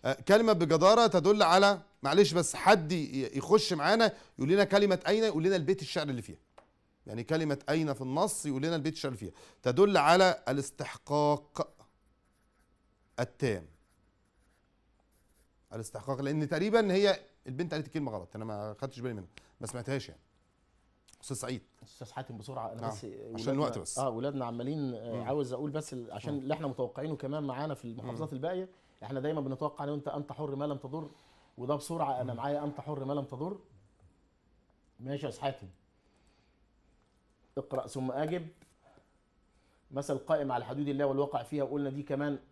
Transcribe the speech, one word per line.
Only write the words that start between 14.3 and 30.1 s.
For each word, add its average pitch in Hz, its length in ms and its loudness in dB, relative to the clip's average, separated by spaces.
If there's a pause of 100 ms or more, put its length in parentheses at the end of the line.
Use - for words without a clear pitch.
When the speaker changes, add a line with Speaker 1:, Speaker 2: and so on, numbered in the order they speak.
Speaker 1:
الاستحقاق، 113 480 -6
لأن 143 280 -2
تقريبا 202 440 2
هي 196 260 4 (280)
البنت 151 260 -6
قالت 151 140 -4
الكلمة 143 240 -4
غلط، 92 240 -10
أنا 110 100 -6
ما 107 360 -8
خدتش 131 180 -10
بالي 120 140 -6
منها، 92 140 -10 (340)
ما 117 60 -8
سمعتهاش 131 420 -6
يعني. - 120 -20 (1000)
أستاذ - 160 -8
سعيد. 123 240 -6 (220)
Speaker 2:
أستاذ - 280 -20
حاتم 127 260 -10
بسرعة، 117 340 -10
أنا 113 100 -10
Speaker 1:
نعم. 113 80 -4
Speaker 2:
بس 107 80 -8
Speaker 1:
عشان 101 220 -12 (140)
Speaker 2:
ولادنا، 113 180 -4
Speaker 1:
الوقت 131 280 0
بس. - 200 -8
Speaker 2:
آه، 135 100 0
ولادنا 131 360 -4
عمالين، 127 480 -4
آه، 113 200 -8
Speaker 1:
مم. 117 100 -6
Speaker 2:
عاوز 131 300 -2
أقول 143 180 -6
بس 151 220 -8
ال-، 120 180 -10
عشان 120 220 -8
Speaker 1:
مم. 139 60 -4
Speaker 2:
اللي 143 140 -4
إحنا 151 140 -4
متوقعينه 135 480 -6
كمان 143 280 -6
معانا 139 300 -6
في - 120 -12
المحافظات 117 440 -8
Speaker 1:
مم. 135 60 -10
Speaker 2:
الباقية، 180 340 -6 (340)
إحنا 131 160 -6
دايما 147 220 -2
بنتوقع 135 420 -6
إن 143 60 -4
أنت، 147 180 -6
أنت 147 240 -8